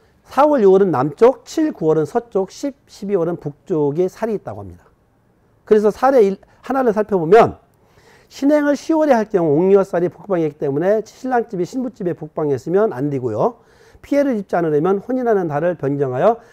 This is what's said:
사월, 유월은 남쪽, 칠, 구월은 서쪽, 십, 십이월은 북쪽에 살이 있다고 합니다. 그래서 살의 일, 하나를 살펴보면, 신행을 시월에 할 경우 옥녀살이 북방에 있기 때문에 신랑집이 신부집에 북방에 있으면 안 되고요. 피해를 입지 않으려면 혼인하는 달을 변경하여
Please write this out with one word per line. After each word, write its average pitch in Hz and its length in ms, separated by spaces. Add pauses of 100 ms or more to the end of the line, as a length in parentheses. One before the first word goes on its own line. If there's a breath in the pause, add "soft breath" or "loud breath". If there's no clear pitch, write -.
(240 soft breath)
사월, 285 380
유월은 196 300
남쪽, 151 520
칠, 311 300
구월은 156 320
서쪽, 190 460
십, 285 240 (120)
십이월은 180 500
북쪽에 151 680
살이 226 280
있다고 107 260
합니다. 87 240 (800)
그래서 214 260
살의 254 360
일, 196 100 (240 soft breath)
하나를 254 320
살펴보면, 190 640 (720 soft breath)
신행을 285 480
시월에 311 340
할 226 140
경우 170 320
옥녀살이 185 500
북방에 175 380
있기 151 140
때문에 165 440
신랑집이 220 600
신부집에 214 480
북방에 151 400
있으면 185 400
안 135 160
되고요. 127 460 (480 soft breath)
피해를 277 340
입지 202 180
않으려면 170 440
혼인하는 226 480
달을 156 280
변경하여 143 640 (160 loud breath)